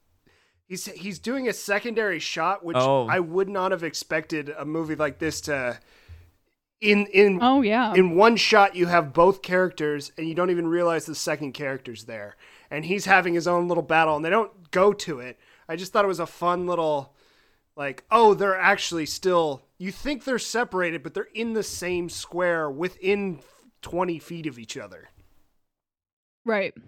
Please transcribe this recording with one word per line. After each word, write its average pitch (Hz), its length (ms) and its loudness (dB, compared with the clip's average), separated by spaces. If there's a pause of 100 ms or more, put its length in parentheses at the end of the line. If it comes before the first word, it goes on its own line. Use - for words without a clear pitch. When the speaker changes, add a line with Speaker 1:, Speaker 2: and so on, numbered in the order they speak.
(680)
Speaker 1:
he's, 185 200 -10
he's 196 340 -12
doing 254 280 -2
a 202 40 0
secondary 202 680 -2
shot, 175 460 -2
which 165 120 -4
Speaker 2:
Oh. 131 320 4
Speaker 1:
I 170 120 2
would 180 280 -2
not 190 220 -2
have 175 140 -2
expected 156 640 -6 (100)
a 143 60 -10
movie 156 320 -4
like 147 240 -4
this 156 220 -4
to, 127 360 -4 (1000)
in, 208 340 4
in, 196 260 8
Speaker 3:
Oh, 262 220 4
yeah. 220 320 2
Speaker 1:
in 180 220 6
one 226 180 8
shot, 202 400 4
you 175 120 0
have 165 260 2
both 190 280 4
characters, 170 800 -2
and 160 100 -6
you 160 60 -6
don't 180 160 0
even 170 160 0
realize 165 400 0
the 156 80 -10
second 151 380 -6
character's 131 540 -10
there. 104 280 -14 (380)
And 156 120 -8
he's 185 200 -4
having 180 300 4
his 170 120 -2
own 175 220 2
little 170 160 0
battle, 160 320 2
and 151 80 -6
they 160 60 -2
don't 202 420 -2
go 196 220 4
to 156 260 -8
it. 123 180 -16 (300)
I 165 80 -6
just 185 160 -12
thought 208 120 4
it 196 40 2
was 175 120 -2
a 165 60 -4
fun 175 400 -2
little, 160 480 -2 (640)
like, 139 340 -8
oh, 220 240 8
they're 190 240 0
actually 180 480 0
still, 165 560 0 (160)
you 185 120 -10
think 262 340 -8
they're 254 140 -2
separated, 180 640 -4
but 156 120 -14
they're 190 200 -6
in 226 200 -6
the 214 80 -2
same 175 480 -6
square 170 600 -4
within 180 720 -4 (400)
twenty 175 380 -4
feet 165 280 -12
of 127 120 -8
each 113 180 -14
other. 95 320 -16 (1400)
Speaker 3:
Right. 208 300 -2 (140)